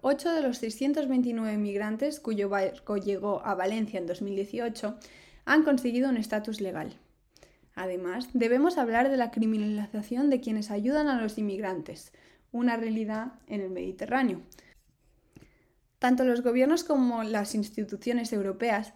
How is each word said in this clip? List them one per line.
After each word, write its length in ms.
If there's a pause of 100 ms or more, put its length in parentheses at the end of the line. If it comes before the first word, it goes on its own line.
ocho 280
de 120
los 160
seiscientos 500
veintinueve 480
migrantes 640
cuyo 300
barco 480
llegó 480
a 80
Valencia 440
en 80
dos 140
mil 140
dieciocho 640 (480)
han 160
conseguido 480
un 80
estatus 420
legal. 320 (840)
Además, 580
debemos 440
hablar 300
de 80
la 160
criminalización 960
de 100
quienes 300
ayudan 380
a 120
los 180
inmigrantes, 720 (400)
una 240
realidad 560 (160)
en 140
el 80
Mediterráneo. 720 (1600)
Tanto 260
los 180
gobiernos 420
como 400
las 320
instituciones 760
europeas 640